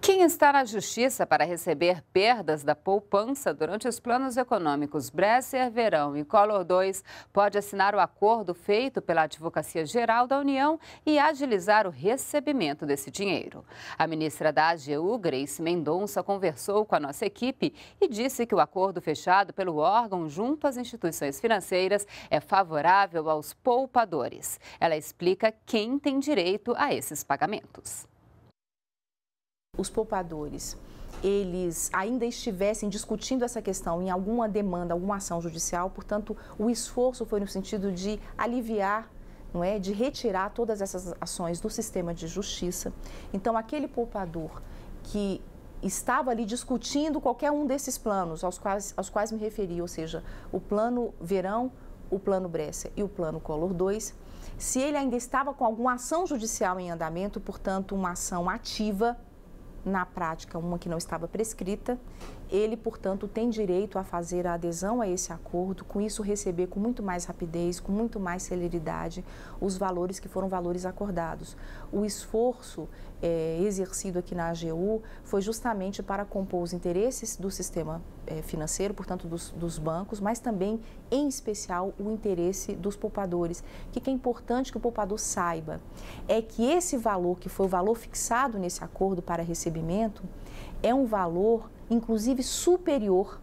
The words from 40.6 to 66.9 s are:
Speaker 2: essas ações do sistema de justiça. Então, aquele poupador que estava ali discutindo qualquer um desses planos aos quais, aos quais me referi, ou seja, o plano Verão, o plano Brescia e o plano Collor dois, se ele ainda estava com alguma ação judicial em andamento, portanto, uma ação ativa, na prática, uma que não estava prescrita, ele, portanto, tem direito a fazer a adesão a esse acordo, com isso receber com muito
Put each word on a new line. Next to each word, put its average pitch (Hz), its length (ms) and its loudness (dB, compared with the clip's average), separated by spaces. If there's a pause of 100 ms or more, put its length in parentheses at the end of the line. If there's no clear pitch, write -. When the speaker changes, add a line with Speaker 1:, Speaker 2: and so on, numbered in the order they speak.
Speaker 2:
essas 190 400 -4
ações 170 400 -4
do 220 120 -4
sistema 175 420 -2
de 170 140 -8
justiça. - 680 -4 (400)
Então, 226 240 0
aquele 269 300 -2
poupador 180 760 -4 (400)
que 202 400 -4 (400)
estava 254 480 0
ali 233 160 0
discutindo 277 760 -2
qualquer 277 300 2
um 294 160 2
desses 269 320 -2
planos 180 460 -2
aos 185 160 -2
quais, 202 360 -2
aos 185 140 -4
quais 214 220 0
me 220 80 -4
referi, 202 420 -4
ou 175 60 -4
seja, 160 360 -6 (280)
o 190 80 0
plano 226 600 0
Verão, 196 520 0 (400)
o 196 80 0
plano 190 280 2
Brescia 156 480 -4
e - 60 -2
o 202 80 0
plano 160 300 -2
Collor 160 340 -2
dois, 190 400 0 (420)
se - 240 -2
ele 294 180 2
ainda 269 180 0
estava 254 360 0
com 269 140 0
alguma 233 280 2
ação 320 340 0
judicial 214 520 0
em 175 120 -6
andamento, 170 500 -4
portanto, 190 540 -4
uma 185 160 0
ação - 360 -2
ativa, 214 680 0 (680)
na 190 200 0
prática, 165 520 -6
uma 175 220 -4
que - 80 -8
não 165 100 -2
estava 165 300 -6
prescrita, 214 720 -4 (500)
ele, 214 280 2
portanto, 208 500 -4
tem 220 220 0
direito 208 500 0
a 190 40 -4
fazer 175 440 -2
a 170 60 0
adesão 175 480 -2
a 214 80 0
esse 175 240 -2
acordo, 180 500 -4
com - 160 -4
isso 214 220 -2
receber 196 460 0
com 190 120 -4
muito 226 240 0